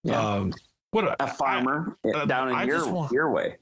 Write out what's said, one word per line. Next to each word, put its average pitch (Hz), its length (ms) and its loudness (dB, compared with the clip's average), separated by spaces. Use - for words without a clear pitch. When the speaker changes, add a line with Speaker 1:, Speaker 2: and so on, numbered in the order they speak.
Speaker 1:
Yeah. 117 160 2
Speaker 2:
Um, 101 320 0
what 220 140 2
a, - 180 0
Speaker 1:
A 135 60 2
farmer 135 760 -2
Speaker 2:
I, 110 60 2
uh, 147 140 0
Speaker 1:
down 131 240 2
in 127 60 0
Speaker 2:
I 160 100 0
Speaker 1:
your, 165 140 2
Speaker 2:
just 151 120 0
want 156 220 -2
Speaker 1:
your 147 180 2
way. 82 320 0